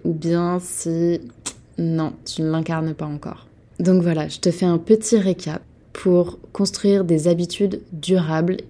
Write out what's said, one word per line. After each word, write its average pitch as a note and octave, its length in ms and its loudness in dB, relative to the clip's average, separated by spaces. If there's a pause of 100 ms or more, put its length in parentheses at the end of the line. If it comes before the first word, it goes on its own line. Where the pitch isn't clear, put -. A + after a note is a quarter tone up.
ou E3+ 80 0
bien E3+ 480 -2
si E3+ 580 -2 (580)
non, E3 360 -2 (100)
tu - 180 -8
ne D#3+ 80 0
l'incarnes D#3+ 440 -2
pas D#3 120 -8
encore. - 420 -10 (340)
Donc F#3 200 4
voilà, D#3+ 280 0
je - 100 -12
te F3+ 100 2
fais F3 160 0
un E3+ 120 4
petit A3 400 4
récap. F3+ 440 -2 (300)
Pour F3 480 2 (140)
construire G3+ 500 2
des E3 240 2
habitudes F3 540 0 (100)
durables, E3+ 640 0 (120)